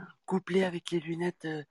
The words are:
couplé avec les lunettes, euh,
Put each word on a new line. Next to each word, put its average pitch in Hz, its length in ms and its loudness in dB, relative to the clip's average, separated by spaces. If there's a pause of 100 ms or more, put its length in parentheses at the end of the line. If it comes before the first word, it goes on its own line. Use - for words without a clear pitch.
(280)
couplé 190 360 2
avec 175 280 -2
les 170 80 4
lunettes, 165 460 -2
euh, 156 260 -4